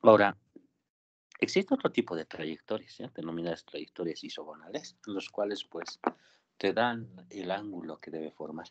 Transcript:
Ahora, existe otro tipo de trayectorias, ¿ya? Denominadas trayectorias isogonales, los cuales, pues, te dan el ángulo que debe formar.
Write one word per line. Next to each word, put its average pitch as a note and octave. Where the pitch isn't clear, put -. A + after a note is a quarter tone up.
Ahora, G#2
existe -
otro -
tipo G2+
de D#2+
trayectorias, D#2+
¿ya? -
Denominadas E2
trayectorias D#2
isogonales, D#2+
los G2
cuales, G2+
pues, -
te G2
dan A#2
el F#2
ángulo F#2
que -
debe D#2
formar. D#2